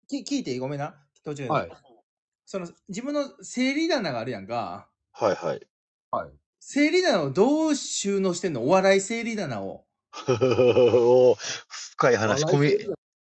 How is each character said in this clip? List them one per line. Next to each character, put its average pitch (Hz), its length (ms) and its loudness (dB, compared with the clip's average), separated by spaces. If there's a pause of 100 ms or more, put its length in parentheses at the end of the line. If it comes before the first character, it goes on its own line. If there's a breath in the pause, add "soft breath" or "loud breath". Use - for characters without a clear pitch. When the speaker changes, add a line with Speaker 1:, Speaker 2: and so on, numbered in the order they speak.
Speaker 1:
シ、 269 160 -8
き-、 285 120 -6
聞 254 40 -4
い 185 40 -8
て 139 80 -8
い 123 40 -6
い？ - 20 -8
ご 131 100 -8
め 147 80 -8
ん 139 40 -8
な。 147 140 -10 (300)
途 151 100 -10
中 143 100 -10
で。 127 40 -6
Speaker 2:
は 120 180 -2
い。 - 40 -18 (760)
Speaker 1:
そ - 140 -12
の、 175 100 -10 (200)
自 196 120 -10
分 285 140 -6
の 285 280 -6
整 254 300 -2
理 320 160 -2
棚 226 240 -2
が 117 80 -6
あ 110 60 -8
る 127 60 -6
や 101 80 -10
ん 98 60 -16
か。 101 440 -8 (220)
Speaker 3:
は 104 200 0
い - 20 0
は 78 200 -4
い。 - 120 -12 (440)
Speaker 2:
は 90 160 -4
い。 73 40 -20 (300)
Speaker 1:
整 294 300 0
理 370 120 2
棚 247 200 2
を 139 80 -4
ど 285 380 2
う 302 60 0
収 - 460 -4
納 190 140 0
し 175 60 -10
て 196 80 -4
ん 165 40 -4
の？ 120 120 -4
お 131 40 0
笑 190 300 4
い - 20 0
整 233 240 -6
理 226 120 -6
棚 131 260 -6
を。 95 240 -12 (260)
Speaker 3:
<laughs> - 160 -6
お 123 1040 6
ー、 - 20 0 (600 loud breath)
深 143 160 4
い 113 40 4
話。 110 280 0
Speaker 2:
お - 20 -2
笑 147 200 2
い - 40 2
整 403 80 2
理 - 60 -12
棚。 392 100 -8
Speaker 3:
込 - 20 -8 (380)